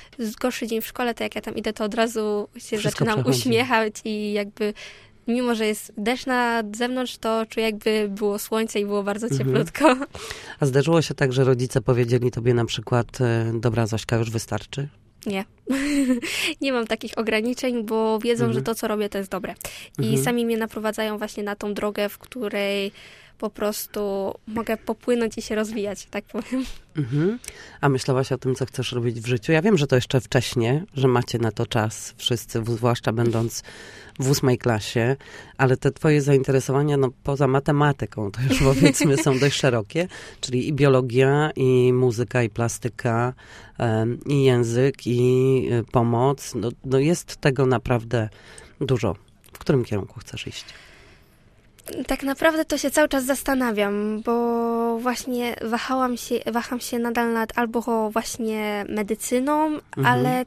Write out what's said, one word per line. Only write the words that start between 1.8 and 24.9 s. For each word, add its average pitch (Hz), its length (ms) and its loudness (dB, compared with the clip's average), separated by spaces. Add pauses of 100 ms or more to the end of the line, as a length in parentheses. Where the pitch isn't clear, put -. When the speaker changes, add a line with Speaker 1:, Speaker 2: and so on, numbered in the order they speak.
Speaker 1:
od 208 100 -4
razu 220 600 0
się 226 220 -8
Speaker 2:
Wszystko 208 120 0 (140)
Speaker 1:
zaczynam 220 100 2 (100)
Speaker 2:
przechodzi. 135 140 2
Speaker 1:
uśmiechać 226 560 2 (100)
i 208 280 -2
jakby 208 420 -2 (540)
mimo, 240 260 0
że 220 120 0
jest - 300 -4
deszcz 233 300 -2
na 240 360 0 (140)
zewnątrz, 247 420 -4
to 220 300 0
czuję, 226 180 -2
jakby 214 440 0
było 202 280 -2
słońce 220 420 -2
i 202 60 0
było 202 160 -2
bardzo 202 240 -4
Speaker 2:
Mhm. 131 220 0
Speaker 1:
cieplutko. 254 480 4 (640)
Speaker 2:
A 147 60 4
zdarzyło 143 360 4
się 143 120 -6
tak, 135 180 0
że 131 120 4
rodzice 127 360 2
powiedzieli 123 500 2
tobie 120 240 2
na 120 100 4
przykład, 117 560 -2
e, 113 340 2
„Dobra, 117 320 2
Zośka, 110 300 -2
już 113 140 0
wystarczy”? 113 580 -6 (380)
Speaker 1:
Nie. 196 180 -4 (240)
<laughs> 277 920 -2
Nie 269 120 0
mam 233 140 -2
takich 220 320 -6
ograniczeń, 226 680 -2
bo 220 320 0
wiedzą, 233 260 0
Speaker 2:
Mhm. 233 140 0
Speaker 1:
że - 60 -2
to, 226 100 -2
co 226 140 -4
robię, 208 200 -2
to 202 100 -6
jest 196 120 -6
dobre. 190 240 -8 (440)
I 143 40 -2
Speaker 2:
Mhm. 135 220 2
Speaker 1:
sami 240 220 2
mnie 233 100 0
naprowadzają 214 640 -4
właśnie 214 240 -8
na 208 140 -6
tą 208 180 -6
drogę, 208 340 -2
w - 100 -12
której 202 720 -4 (460)
po 214 120 -6
prostu 202 840 -4 (120)
mogę 220 300 -4
popłynąć 233 600 -2